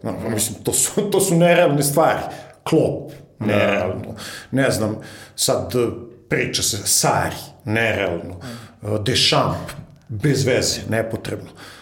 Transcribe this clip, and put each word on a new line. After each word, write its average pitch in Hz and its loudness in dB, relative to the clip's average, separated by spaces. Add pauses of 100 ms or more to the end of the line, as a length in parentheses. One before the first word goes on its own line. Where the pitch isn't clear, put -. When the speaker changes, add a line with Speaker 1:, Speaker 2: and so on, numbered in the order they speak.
Speaker 1:
No, 107 -4 (140)
mislim, 104 -2
to 117 -2
su, - 0
to 202 2
su 175 4
nerealne 170 6
stvari. 143 2 (420)
Klopp, - 2 (300)
Speaker 2:
Da. 110 -4
Speaker 1:
nerealno. 101 0 (360)
Ne 127 2
znam, 107 0 (400)
sad, 110 0 (560)
priča 123 -2
se, - 0
Sarri, 92 0 (280)
nerealno. 95 -2 (580)
Deschamps, 127 0 (360)
bez 127 0
veze, 113 2
nepotrebno. 110 -4 (320)